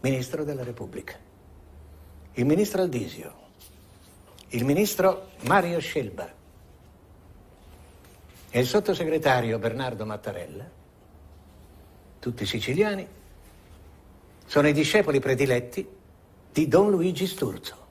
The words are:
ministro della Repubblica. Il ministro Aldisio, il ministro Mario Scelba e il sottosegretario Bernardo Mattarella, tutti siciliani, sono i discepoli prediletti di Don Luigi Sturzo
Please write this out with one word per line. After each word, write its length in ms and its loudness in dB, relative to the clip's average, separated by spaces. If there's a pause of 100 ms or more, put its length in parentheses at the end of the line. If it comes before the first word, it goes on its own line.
ministro 420 -2
della 220 -6
Repubblica. 560 -12 (1160)
Il 100 2
ministro 360 2
Aldisio, 520 -6 (1120)
il 160 -2
ministro 640 2 (120)
Mario 360 2
Scelba 500 -6 (2250)
e 80 0
il 80 4
sottosegretario 920 2
Bernardo 440 -4
Mattarella, 640 -10 (1500)
tutti 260 -6
siciliani, 640 0 (1400)
sono 220 4
i 60 4
discepoli 480 2
prediletti 680 0 (640)
di 140 2
Don 240 6
Luigi 380 0
Sturzo 640 -8